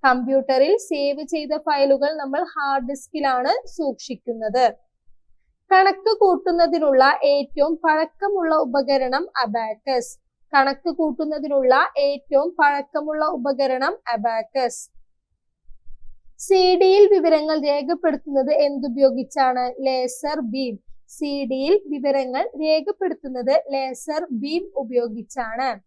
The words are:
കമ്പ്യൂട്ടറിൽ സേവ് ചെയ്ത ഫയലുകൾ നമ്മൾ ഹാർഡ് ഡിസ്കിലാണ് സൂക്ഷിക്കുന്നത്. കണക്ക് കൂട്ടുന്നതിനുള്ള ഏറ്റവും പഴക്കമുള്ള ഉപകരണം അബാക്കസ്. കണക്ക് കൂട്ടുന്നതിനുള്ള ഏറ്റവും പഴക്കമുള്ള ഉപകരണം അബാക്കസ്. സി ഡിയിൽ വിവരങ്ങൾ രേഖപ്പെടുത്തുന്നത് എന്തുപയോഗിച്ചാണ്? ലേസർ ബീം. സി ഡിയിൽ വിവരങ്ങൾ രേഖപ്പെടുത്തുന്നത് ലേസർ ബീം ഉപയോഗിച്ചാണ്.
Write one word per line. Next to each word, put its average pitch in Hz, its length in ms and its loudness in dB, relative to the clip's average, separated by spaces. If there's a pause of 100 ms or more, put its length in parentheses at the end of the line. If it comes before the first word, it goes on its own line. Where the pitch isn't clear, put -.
കമ്പ്യൂട്ടറിൽ 269 720 2
സേവ് 285 460 -4
ചെയ്ത 302 340 -6
ഫയലുകൾ 285 560 0
നമ്മൾ 277 300 -6
ഹാർഡ് 277 460 -4
ഡിസ്കിലാണ് 277 800 -2
സൂക്ഷിക്കുന്നത്. 233 1080 -2 (1000)
കണക്ക് 392 460 4
കൂട്ടുന്നതിനുള്ള 311 1040 4
ഏറ്റവും 285 600 0
പഴക്കമുള്ള 320 720 0
ഉപകരണം 277 720 0 (140)
അബാക്കസ്. 226 760 -4 (360)
കണക്ക് 277 360 2
കൂട്ടുന്നതിനുള്ള 294 1080 0
ഏറ്റവും 285 600 0
പഴക്കമുള്ള 302 680 0
ഉപകരണം 269 720 -2 (140)
അബാക്കസ്. 226 800 -4 (1500)
സി 370 400 4
ഡിയിൽ 392 300 8
വിവരങ്ങൾ 311 520 4
രേഖപ്പെടുത്തുന്നത് 285 880 0
എന്തുപയോഗിച്ചാണ്? 262 1300 0
ലേസർ 262 600 -4
ബീം. 240 380 -6 (300)
സി 285 360 -6
ഡിയിൽ 269 420 0
വിവരങ്ങൾ 277 640 -2 (120)
രേഖപ്പെടുത്തുന്നത് 302 1000 -2 (100)
ലേസർ 269 600 -6
ബീം 302 440 -6
ഉപയോഗിച്ചാണ്. 240 1120 -6